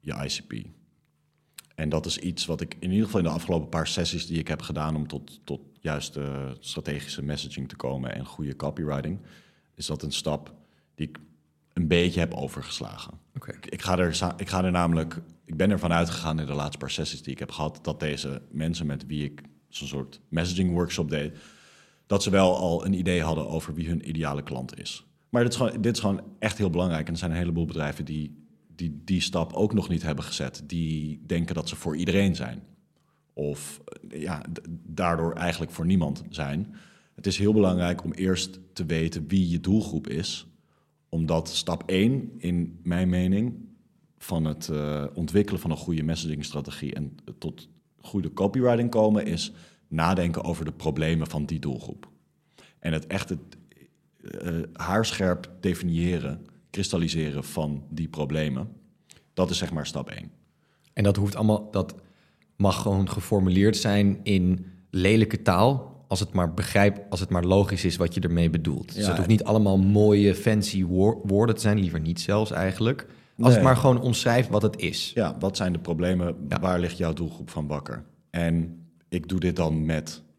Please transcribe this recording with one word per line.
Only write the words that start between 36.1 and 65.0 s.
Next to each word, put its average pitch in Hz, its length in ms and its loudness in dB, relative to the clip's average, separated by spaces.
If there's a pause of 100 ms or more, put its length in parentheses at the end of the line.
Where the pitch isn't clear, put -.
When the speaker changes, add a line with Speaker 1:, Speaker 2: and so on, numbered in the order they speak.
Speaker 1:
zijn. 76 460 -6 (400)
Het - 120 -6
is 95 120 0
heel 101 140 4
belangrijk 90 520 4
om 85 80 -6
eerst 92 480 -2 (120)
te 90 140 -6
weten 82 420 -2
wie 92 200 4
je 85 120 0
doelgroep 95 480 0
is. - 380 -6 (600)
Omdat 82 400 0
stap - 420 -4
één, 110 480 2
in 87 440 -2
mijn 87 260 2
mening, 92 460 2 (640)
van 82 260 -2
het, 76 240 -4
eh, 73 360 -4 (100)
ontwikkelen 90 460 0
van 82 100 -4
een 78 60 0
goede 82 260 -4
messagingstrategie 76 920 -6
en 71 200 -8 (240)
tot - 300 -12 (320)
goede 85 320 -4
copywriting 120 580 2
komen, 107 360 4
is - 260 -4 (360)
nadenken 85 560 2
over 80 200 -4
de 76 80 -6
problemen 78 540 0
van 76 180 -4
die 78 140 -4
doelgroep. - 500 -8 (680)
En 82 140 -2
het 78 140 -2
echt 95 220 -4
het, 80 120 -4 (1000)
eh, 85 140 -4 (180)
haarscherp 92 800 0 (100)
definiëren, 85 880 -2 (240)
kristalliseren 80 760 -2
van 73 460 -4
die 80 180 -6
problemen. 76 600 -2 (640)
Dat 92 160 2
is 85 80 -2
zeg 87 140 -4
maar 78 140 -4
stap - 240 -8
één. - 200 -14 (600)
Speaker 2:
En 107 120 0
dat 101 120 6
hoeft 101 200 0
allemaal, 107 340 2
dat - 240 -2 (600)
mag 98 260 4
gewoon 98 280 2
geformuleerd 98 680 4
zijn 101 460 4
in 92 440 2 (240)
lelijke 107 520 4